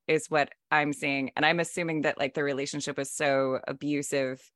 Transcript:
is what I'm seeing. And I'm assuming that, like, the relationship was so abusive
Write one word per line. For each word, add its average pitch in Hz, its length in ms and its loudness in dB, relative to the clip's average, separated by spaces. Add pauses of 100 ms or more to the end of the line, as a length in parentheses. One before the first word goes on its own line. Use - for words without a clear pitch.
is 156 220 2
what 147 220 2 (200)
I'm 147 220 4
seeing. 139 420 -4
And 147 120 4
I'm 170 140 4
assuming 165 420 -2
that, 147 160 0
like, 139 160 -2
the 151 100 -2
relationship 143 540 -4
was 139 120 -4
so 135 560 2
abusive 139 760 -2 (140)